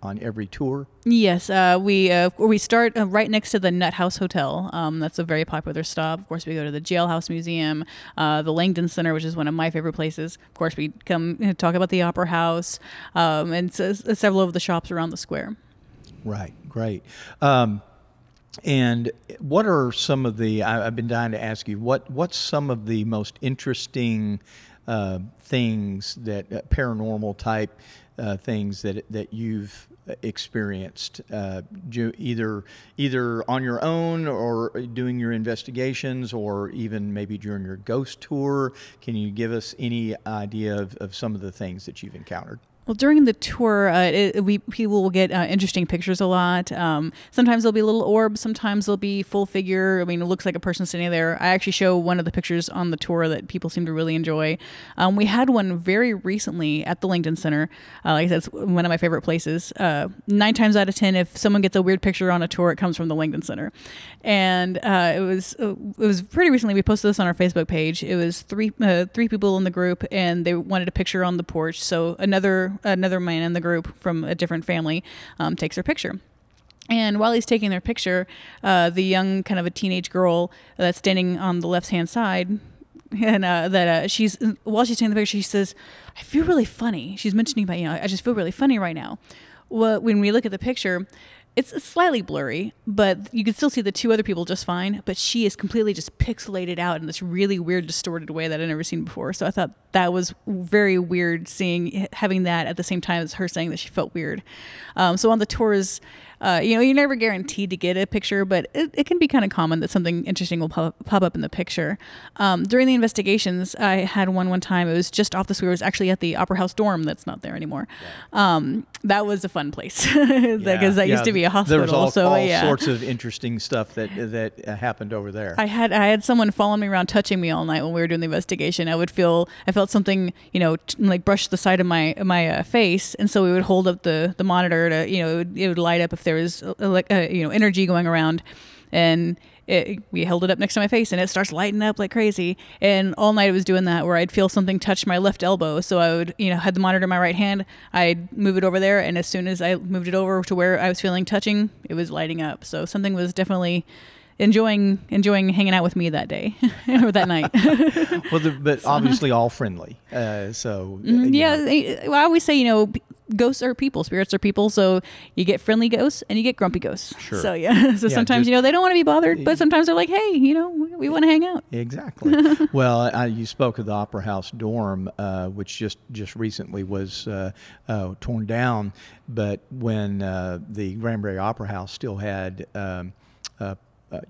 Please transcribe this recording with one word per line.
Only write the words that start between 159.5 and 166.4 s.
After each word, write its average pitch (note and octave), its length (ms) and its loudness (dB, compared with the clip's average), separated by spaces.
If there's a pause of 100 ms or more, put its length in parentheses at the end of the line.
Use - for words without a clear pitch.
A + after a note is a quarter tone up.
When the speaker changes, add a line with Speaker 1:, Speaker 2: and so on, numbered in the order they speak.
Speaker 1:
Uh, G#2+ 400 -4
so, G2 520 -8
Speaker 2:
Mm-hmm. A#3+ 220 4
Speaker 1:
you C4+ 140 4
Speaker 2:
Yeah, D#4 180 4
Speaker 1:
know. D4+ 80 -2
Speaker 2:
they, C4+ 420 2
well, C#4+ 80 0
I D4 80 6
always E4 200 4
say, D4+ 120 2
you C4 100 6
know, G#3+ 220 6
p-, - 140 -6 (340)
ghosts A#3+ 260 2
are B3+ 140 0
people, C4+ 280 -2
spirits F#3+ 300 0
are F#3+ 60 2
people. G3+ 320 2
So F#3 300 4 (340)
you F#3 100 2
get G3 160 2
friendly A3+ 280 2
ghosts B3 380 2
and G#3 120 -2
you A3+ 40 0